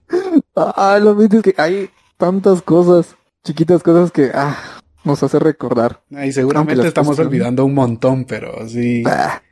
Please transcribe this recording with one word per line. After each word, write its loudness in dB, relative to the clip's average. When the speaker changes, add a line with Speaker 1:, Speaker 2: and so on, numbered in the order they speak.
Speaker 1:
Ah, 0
lo 4
mismo 4
es 0
que 2
hay -2
tantas 2
cosas, 2
chiquitas 0
cosas 2
que, 0
ah, -6
nos -2
hace 0
recordar. -2
Speaker 2:
Ah, -10
y -4
seguramente 0
Speaker 1:
Aunque -2
las 0
Speaker 2:
estamos 0
Speaker 1:
cosas 0
Speaker 2:
olvidando -2
un 0
montón, -2
pero -12
sí, -4
Speaker 1:
Ah, -4